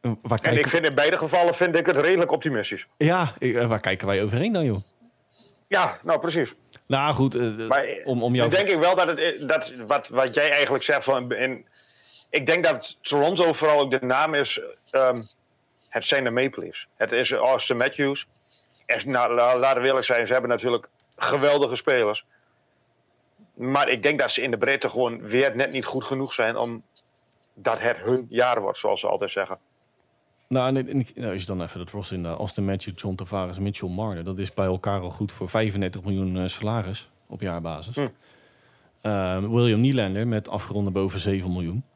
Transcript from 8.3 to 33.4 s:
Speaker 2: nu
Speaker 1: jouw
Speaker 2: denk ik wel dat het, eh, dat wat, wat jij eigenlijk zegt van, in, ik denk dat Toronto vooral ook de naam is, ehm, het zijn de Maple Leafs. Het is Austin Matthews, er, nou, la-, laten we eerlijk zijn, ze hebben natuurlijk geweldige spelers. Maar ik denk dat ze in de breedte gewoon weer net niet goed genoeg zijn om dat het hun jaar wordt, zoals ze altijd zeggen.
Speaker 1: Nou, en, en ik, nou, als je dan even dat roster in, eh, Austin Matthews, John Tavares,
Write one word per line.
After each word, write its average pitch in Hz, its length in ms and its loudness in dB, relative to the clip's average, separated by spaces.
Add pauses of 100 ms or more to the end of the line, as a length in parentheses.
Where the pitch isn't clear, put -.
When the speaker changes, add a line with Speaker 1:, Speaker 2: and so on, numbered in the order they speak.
Speaker 2:
nu 127 60 2
Speaker 1:
jouw 120 120 4
Speaker 2:
denk 190 180 2
ik 190 120 2
wel 180 160 6
dat 175 120 2
het, 160 120 -2
eh, 156 280 -2
dat 127 260 0 (140)
wat, 139 220 0
wat 123 260 0
jij 147 160 2
eigenlijk 139 320 2
zegt 143 200 2
van, 123 280 0
in, 123 340 -2 (640)
ik 143 160 0
denk 165 180 2
dat 151 380 -2
Toronto 165 520 2
vooral 151 260 4
ook 135 120 2
de 131 140 0
naam 143 280 2
is, 143 280 -2 (300)
ehm, 127 300 2 (680)
het - 160 -6
zijn 139 180 2
de 123 60 0
Maple 123 340 -2
Leafs. - 320 -14
Het 113 160 -2
is 120 200 0
Austin 127 460 2
Matthews, 139 500 -2 (640)
er, - 200 -2
nou, 120 240 2
la-, 120 240 4
laten 127 240 2
we 127 60 2
eerlijk 131 180 2
zijn, 117 220 2
ze 117 60 0
hebben 120 180 0
natuurlijk 117 380 -2 (260)
geweldige 139 600 2
spelers. 117 500 0 (1300)
Maar 135 360 0
ik 120 140 0
denk 147 160 2
dat 123 120 2
ze - 100 -2
in 131 100 -2
de 117 60 -2
breedte 120 320 0
gewoon 117 320 -2
weer 123 340 2
net 131 160 0
niet 131 140 -4
goed 131 180 -4
genoeg 135 300 -6
zijn 113 240 0
om 117 260 -6 (680)
dat 113 260 -2
het 120 180 0
hun 123 320 0
jaar 120 320 2
wordt, 101 160 -2
zoals 104 220 0
ze 104 80 -4
altijd 98 240 -2
zeggen. 95 260 -4 (920)
Speaker 1:
Nou, 131 280 0
en, 131 140 -2
en 139 100 -2
ik, - 160 -6
nou, 120 160 -6
als 92 100 -6
je 87 60 -10
dan 92 140 -6
even 85 180 -10
dat 87 100 -12
roster 98 280 -10
in, 87 80 -6
eh, 85 60 -6
Austin 101 340 -6
Matthews, 98 360 -6
John 95 140 -6
Tavares, 92 440 -6